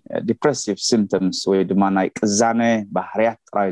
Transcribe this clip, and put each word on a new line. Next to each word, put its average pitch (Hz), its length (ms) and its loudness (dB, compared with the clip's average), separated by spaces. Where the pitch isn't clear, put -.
ዲፕሬሲቭ 113 580 -2
ሲምፕተምስ 95 640 0
ወይ 95 180 2
ድማ 95 260 2
ናይ 95 240 0
ቅዛነ 113 480 0
ባህርያት 107 540 -2
ጥራይ 101 260 -2